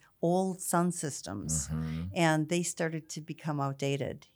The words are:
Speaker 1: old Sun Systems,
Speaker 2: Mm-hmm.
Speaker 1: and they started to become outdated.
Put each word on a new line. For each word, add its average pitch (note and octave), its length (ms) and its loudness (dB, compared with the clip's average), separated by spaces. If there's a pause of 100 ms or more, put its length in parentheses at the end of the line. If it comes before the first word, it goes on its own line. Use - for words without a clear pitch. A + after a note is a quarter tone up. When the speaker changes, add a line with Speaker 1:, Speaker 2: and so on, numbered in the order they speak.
(220)
Speaker 1:
old F#3 400 2
Sun F3 300 2
Systems, F#2+ 760 -4
Speaker 2:
Mm-hmm. D#2+ 320 -2 (120)
Speaker 1:
and D#3 360 4
they F3 140 2
started E3 460 -2
to D#3+ 120 -8
become D#3 380 -4
outdated. C#3 760 -2